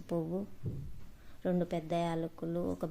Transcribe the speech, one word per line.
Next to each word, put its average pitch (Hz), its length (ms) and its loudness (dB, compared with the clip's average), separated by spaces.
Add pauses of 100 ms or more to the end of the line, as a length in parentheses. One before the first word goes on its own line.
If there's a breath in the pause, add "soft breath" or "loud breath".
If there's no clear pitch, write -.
పువ్వు, 170 300 2 (1080 loud breath)
రెండు 180 280 6
పెద్ద 160 180 0 (140)
యాలకులు, 165 560 0 (100)
ఒక 175 200 -2